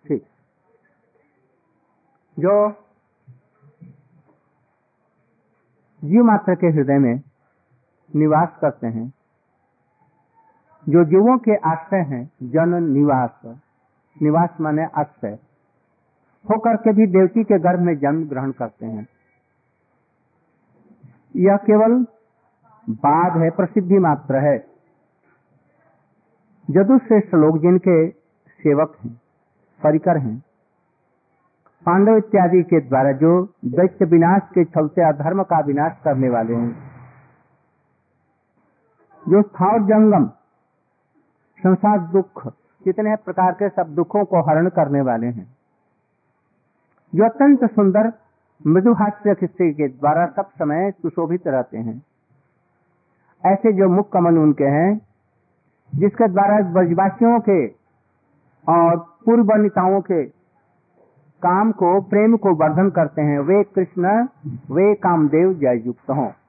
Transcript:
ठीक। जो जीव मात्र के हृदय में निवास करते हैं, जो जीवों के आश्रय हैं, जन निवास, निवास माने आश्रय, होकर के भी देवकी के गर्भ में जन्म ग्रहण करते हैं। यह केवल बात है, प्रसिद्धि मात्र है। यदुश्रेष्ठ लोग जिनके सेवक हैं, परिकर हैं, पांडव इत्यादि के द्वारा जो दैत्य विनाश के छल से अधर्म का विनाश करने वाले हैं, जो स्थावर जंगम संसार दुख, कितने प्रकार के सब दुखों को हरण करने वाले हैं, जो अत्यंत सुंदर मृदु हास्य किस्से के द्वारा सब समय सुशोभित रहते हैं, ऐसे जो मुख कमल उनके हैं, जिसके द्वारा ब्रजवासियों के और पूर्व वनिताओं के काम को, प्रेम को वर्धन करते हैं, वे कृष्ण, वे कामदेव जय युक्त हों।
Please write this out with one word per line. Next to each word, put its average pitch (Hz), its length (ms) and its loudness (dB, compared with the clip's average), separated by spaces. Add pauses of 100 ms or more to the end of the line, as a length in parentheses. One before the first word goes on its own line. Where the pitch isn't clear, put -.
ठीक। 151 200 -8 (2000)
जो 208 340 0 (3250)
जीव 196 200 2
मात्र 202 320 2
के 180 120 -2
हृदय 139 300 0
में 131 240 0 (920)
निवास 156 340 0 (120)
करते 139 260 -4
हैं, 113 260 -10 (1700)
जो 170 160 4
जीवों 202 340 2
के 226 180 0 (100)
आश्रय 165 340 -4
हैं, 139 320 -8 (120)
जन 165 400 -2
निवास, 139 580 0 (760)
निवास 156 320 0 (120)
माने 156 240 -4 (100)
आश्रय, 117 420 -8 (1080)
होकर 220 300 -2
के 220 180 -2
भी 214 140 4
देवकी 185 360 2
के 196 160 0
गर्भ 180 200 0
में 170 200 -2
जन्म 147 300 -4
ग्रहण 135 220 -8
करते 113 340 -12
हैं। 110 220 -12 (2250)
यह 196 300 2
केवल 226 400 2 (840)
बात 160 540 0
है, 165 80 2
प्रसिद्धि 185 500 0
मात्र 139 360 -2 (100)
है। 135 200 0 (2000)
यदुश्रेष्ठ 208 680 2
लोग 156 260 2
जिनके 175 480 2
सेवक - 920 -4
हैं, 120 180 -16 (600)
परिकर 156 360 0
हैं, 127 260 -6 (1400)
पांडव 202 320 2
इत्यादि 185 460 2
के 165 160 0
द्वारा 135 380 0
जो 175 360 0 (120)
दैत्य 175 400 -2
विनाश 170 360 2 (120)
के 175 120 2
छल 156 220 -4
से 160 220 0
अधर्म 160 340 -4
का 165 220 -2
विनाश 147 260 -2 (120)
करने 131 260 0
वाले 117 240 -2
हैं, 117 380 -6 (2250)
जो 196 180 2
स्थावर 202 420 0
जंगम 202 460 4 (1300)
संसार 196 400 0 (120)
दुख, 185 360 -4 (360)
कितने 214 320 -2
प्रकार 185 360 -2
के 202 180 -4
सब 165 260 -6
दुखों 175 300 -2
को 175 160 0
हरण 156 280 0
करने 143 320 -2
वाले 120 260 -2
हैं, 110 280 -12 (1600)
जो 202 120 2
अत्यंत 269 460 2
सुंदर 214 400 2 (560)
मृदु 190 260 2
हास्य 208 420 -2
किस्से 170 380 -4
के 147 140 -4
द्वारा 143 380 -2
सब 196 240 -8 (100)
समय 170 320 -4
सुशोभित 170 560 -6
रहते 127 300 -4
हैं, 113 260 -10 (1400)
ऐसे 196 300 2
जो 190 160 2
मुख 196 220 0
कमल 170 260 2
उनके 151 260 2
हैं, 165 380 0 (920)
जिसके 202 340 0
द्वारा 202 460 0
ब्रजवासियों 190 640 0
के 185 280 0 (1000)
और 170 300 2 (280)
पूर्व 226 280 4
वनिताओं 196 480 0
के 170 240 -4 (1160)
काम 190 300 0
को, 185 300 0
प्रेम 214 360 2
को 196 180 0
वर्धन 156 340 0
करते 156 320 -2
हैं, 147 180 0
वे 190 240 0
कृष्ण, 196 640 -2 (440)
वे 196 240 2
कामदेव 170 580 0
जय 127 320 -2
युक्त 120 240 -10
हों। 131 220 -4 (180)